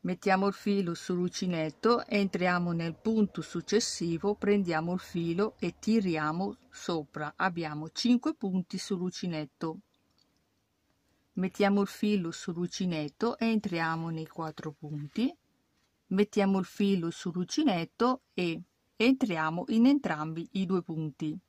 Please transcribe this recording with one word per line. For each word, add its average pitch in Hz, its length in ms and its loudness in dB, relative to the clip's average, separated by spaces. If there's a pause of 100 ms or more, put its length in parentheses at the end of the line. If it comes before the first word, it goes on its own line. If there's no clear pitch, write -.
Mettiamo 190 380 2
il 196 80 0
filo 196 400 0
sull'uncinetto, 180 1120 -2
entriamo 180 640 0
nel 165 220 -2
punto 220 480 0
successivo, 175 960 -2
prendiamo 175 580 2
il 185 60 -2
filo 170 580 -2
e 175 200 -4
tiriamo 185 760 0 (140)
sopra. 151 680 -6
Abbiamo 160 540 -2
cinque 240 420 4
punti 185 460 -2
sull'uncinetto. 170 1040 -4 (1500)
Mettiamo 196 480 2
il 190 60 0
filo 202 420 0
sull'uncinetto, 175 1080 -4
entriamo 170 720 0
nei 160 180 -6
quattro 156 460 -8
punti, 151 580 -4 (760)
mettiamo 196 520 2
il 185 60 0
filo 190 460 0
sull'uncinetto 185 1120 0 (100)
e 170 300 -2 (340)
entriamo 180 720 2
in 226 160 6
entrambi 165 680 2
i 190 120 -2
due 180 160 2
punti. 156 580 -4 (100)